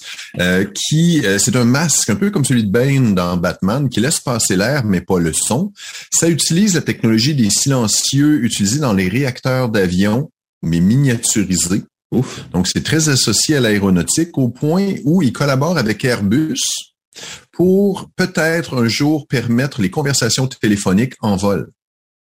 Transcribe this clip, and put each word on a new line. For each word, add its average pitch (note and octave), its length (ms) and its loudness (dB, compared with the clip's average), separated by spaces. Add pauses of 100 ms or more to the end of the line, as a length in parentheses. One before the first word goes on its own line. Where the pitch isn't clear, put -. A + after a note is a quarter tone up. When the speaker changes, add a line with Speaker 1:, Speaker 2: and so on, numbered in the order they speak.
(400)
Speaker 1:
euh, F2+ 240 2
qui, D#3 600 0
euh, G2 120 2
c'est G#2 180 2
un B2 80 2
masque C#3 460 2
un A2 60 2
peu G3+ 140 0
comme E3 140 0
celui B2 180 2
de G2+ 80 0
Bane B2 460 2
dans F2+ 200 0
Batman, F#2 520 0
qui B2+ 100 -4
laisse A#2+ 220 0
passer A2+ 340 -2
l'air, A#2 300 0
mais F#2+ 160 0
pas F#2 180 -2
le E2 140 0
son. E3+ 400 -2 (400)
Ça E3 180 2
utilise F3 460 2
la C#3+ 60 -2
technologie A2+ 520 0
des A2+ 160 2
silencieux C3+ 920 0
utilisés G#2+ 340 -2
dans C#3 140 0
les F#2+ 160 2
réacteurs B2+ 600 -2
d'avion, G2+ 600 0 (320)
mais E2 160 0
miniaturisés. G2+ 1040 0 (300)
Speaker 2:
Ouf. - 400 -4
Speaker 1:
Donc, F2+ 160 0
c'est - 160 -2
très D3+ 240 0
associé C3+ 480 0
à C3+ 40 2
l'aéronautique G#2 760 0
au C3 100 2
point E3 380 -2 (160)
où E3+ 180 2
il B2+ 120 2
collabore C#3+ 460 0
avec G3+ 260 -2
Airbus B2 560 0 (920)
pour F#3 640 2
peut-être E3 640 -2
un A#2 60 2
jour D3 400 0
permettre A#2+ 560 -2
les F#2+ 80 0
conversations C3+ 560 -2
téléphoniques G#2 720 0
en G#2+ 160 0
vol. F#2+ 340 -2 (540)